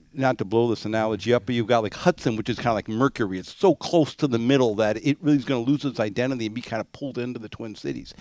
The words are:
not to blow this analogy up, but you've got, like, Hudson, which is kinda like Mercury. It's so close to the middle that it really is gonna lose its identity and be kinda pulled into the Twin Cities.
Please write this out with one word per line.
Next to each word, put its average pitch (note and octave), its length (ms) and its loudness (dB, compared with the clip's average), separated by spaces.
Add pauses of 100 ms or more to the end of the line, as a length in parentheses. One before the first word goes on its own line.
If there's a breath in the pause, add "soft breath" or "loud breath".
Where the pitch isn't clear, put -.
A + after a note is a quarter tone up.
(120)
not C3 280 0
to G#2+ 60 -2
blow A#2 240 2
this G#2+ 160 -2
analogy A2 500 0
up, A#2+ 100 0
but B2+ 80 -2
you've A#2 140 0
got, A#2 160 4
like, G2+ 100 -4
Hudson, C#3 420 0
which - 140 -6
is A#2 60 0
kinda A#2+ 180 0
like G2+ 140 -2
Mercury. A2 500 0
It's - 180 -12
so F#3 200 4
close - 400 0
to D3+ 120 0
the A#2 120 2
middle B2 360 4
that G#2+ 300 2
it D3 160 0
really D3+ 160 4
is B2 80 -2
gonna B2+ 160 0
lose C#3 240 0
its B2 140 -4
identity A#2 480 -2
and G#2+ 80 -6
be A#2+ 60 -6
kinda - 240 -6
pulled B2+ 340 -10
into A#2+ 200 -6
the A2 100 -12
Twin A2 260 -12
Cities. - 460 -10